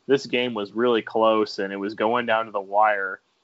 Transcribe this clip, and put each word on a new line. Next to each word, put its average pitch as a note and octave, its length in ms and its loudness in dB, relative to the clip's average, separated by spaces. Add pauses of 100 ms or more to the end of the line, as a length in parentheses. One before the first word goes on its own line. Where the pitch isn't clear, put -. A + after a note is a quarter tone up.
this C3 200 2
game B2 280 -2
was G2+ 200 -6
really A2+ 280 2
close A2 580 2
and G2 120 -4
it G2 60 -6
was G2+ 160 -6
going A#2 320 0
down A2+ 220 0
to G#2+ 40 -18
the G#2 80 -4
wire. G2 600 0 (220)